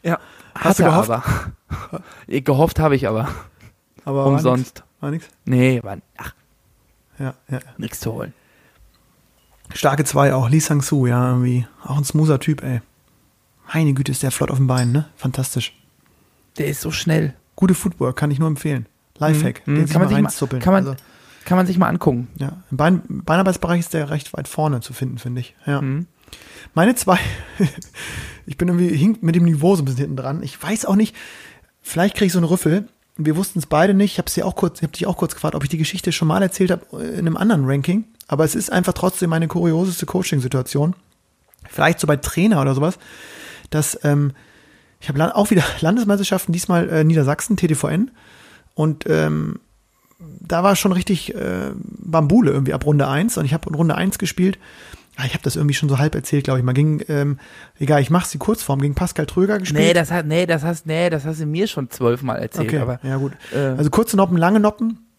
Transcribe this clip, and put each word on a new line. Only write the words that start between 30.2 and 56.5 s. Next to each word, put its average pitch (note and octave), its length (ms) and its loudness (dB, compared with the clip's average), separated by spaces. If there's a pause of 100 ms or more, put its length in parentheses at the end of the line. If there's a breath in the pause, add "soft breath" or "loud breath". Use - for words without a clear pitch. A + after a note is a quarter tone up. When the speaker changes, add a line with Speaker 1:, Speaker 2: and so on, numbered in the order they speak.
Speaker 2:
Ich - 180 -12
weiß G3 240 -4
auch F#3+ 100 2
nicht, G#3+ 200 2 (680 loud breath)
vielleicht F3+ 360 0
krieg G#3 100 2
ich E3+ 60 0
so F#3 60 2
einen E3+ 80 2
Rüffel. F3 400 2 (300)
Wir D#3 200 0
wussten's F3+ 280 -4
beide E3+ 280 4
nicht. G3 200 4
Ich - 60 -4
hab's - 140 -6
dir - 120 -2
auch F#3 100 -4
kurz, - 240 -2
ich - 40 -2
hab D#3 80 -4
dich - 160 -4
auch F3 100 -2
kurz E3 160 -2
gefragt, - 220 -6
ob C3+ 80 -4
ich C#3 60 -2
die E3+ 80 -4
Geschichte E3 340 -2
schon D#3+ 160 0
mal D#3 160 2
erzählt F#3 280 0
hab, E3+ 220 -4
äh, - 40 -10 (160)
in - 60 -6
einem D#3+ 180 -2
anderen F#3 280 2
Ranking. C#3+ 380 0 (240)
Aber D3 160 2
es D#3 120 0
ist - 160 -4
einfach F3+ 220 2
trotzdem F#3 360 -2
meine E3 180 0
kurioseste E3+ 580 0
Coaching-Situation. C#3+ 880 -2 (760)
Vielleicht D#3+ 300 0
so D#3+ 80 -2
bei D3 100 2
Trainer F3 440 2
oder C3+ 140 2
sowas, D3+ 220 0 (720 loud breath)
dass, D3+ 340 -2
ähm, C#3+ 280 2 (680 soft breath)
ich - 80 -14
hab C3+ 80 -4
la-, D#3 200 0
auch G#3 160 2
wieder F#3 200 6
<laughs> - 80 -10
Landesmeisterschaften, G3 720 0
diesmal, F3 380 0
äh, D#3+ 160 2
Niedersachsen, D#3 500 2
T F3+ 120 0
T D#3 80 2
V D3 120 -2
N. G3 240 0 (640 loud breath)
Und, D3+ 340 -2
ähm, - 520 0 (600)
da E3 440 -4
war G3 120 4
schon G3 160 2
richtig, F#3 440 -2
äh, - 400 -4
Bambule D#3+ 760 2
irgendwie C#3 220 0
ab C#3+ 120 -4
Runde D3 220 4
eins. D#3+ 300 0
Und D#3 80 0
ich C3+ 80 0
hab - 140 -4
in D#3+ 80 -6
Runde D#3+ 200 2
eins F#3+ 220 -2
gespielt F#3 400 0 (600 loud breath)
Ah, C3 80 -4
ich B2+ 80 -4
hab - 100 -6
das - 120 -2
irgendwie D3 200 2
schon D3+ 120 -2
so C#3 100 2
halb D3+ 160 0
erzählt, D3 300 -2
glaub C3+ 140 0